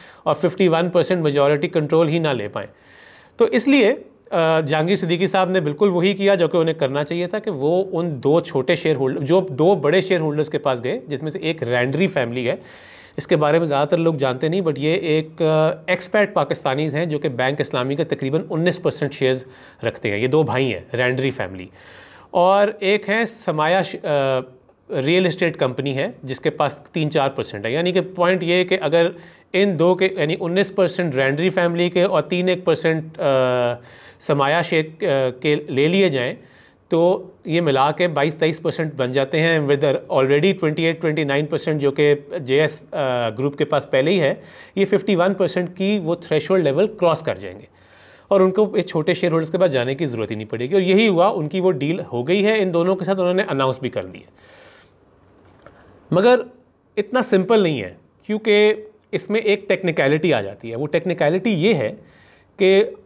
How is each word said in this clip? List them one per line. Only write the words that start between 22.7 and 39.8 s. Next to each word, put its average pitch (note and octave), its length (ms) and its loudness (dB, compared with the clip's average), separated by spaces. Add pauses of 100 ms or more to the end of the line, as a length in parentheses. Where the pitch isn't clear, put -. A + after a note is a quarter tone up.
एक G3+ 220 0
है A3 200 0
समाया E3+ 560 0
श-, - 140 -6
अ, - 40 -12 (920)
रियल E3+ 340 0
एस्टेट E3+ 300 -2
कंपनी C3 380 -2
है E3 220 -4 (100)
जिसके C3+ 240 -4
पास C#3+ 340 -4 (100)
तीन D3+ 160 0
चार C#3 200 0
परसेंट A2 360 -8
है। A2+ 80 -4
यानी F3 200 0
कि F#3 80 2
पॉइंट F3 420 0
ये F3 120 2
है F3+ 80 2
कि F3+ 120 0
अगर E3+ 380 2 (400)
इन F#3+ 240 2
दो F3 180 4
के, F#3 100 2
यानी F3+ 300 -2
उन्नीस F#3+ 340 -2
परसेंट F3+ 460 0
रैंडरी C#3 340 2
फैमिली F3 400 0
के F3 140 2
और F#3 180 2
तीन F3+ 280 -2
एक F3+ 160 -2
परसेंट, D#3+ 380 0
अ, B2+ 800 0 (380)
समाया C#3+ 420 0
शेख, D#3 260 -2
अ, D#3+ 120 -20 (440)
के D3 300 0
ले C#3 140 2
लिए F#3+ 220 4
जाएं, C3 280 -4 (540)
तो F3 400 2 (160)
ये E3 140 0
मिला C#3 300 2
के F3 160 0
बाईस D3+ 320 -2
तेईस D#3+ 200 -2
परसेंट D#3+ 340 -4
बन B2+ 180 -2
जाते C3+ 260 0
हैं। D#3+ 300 2
With C#3+ 140 2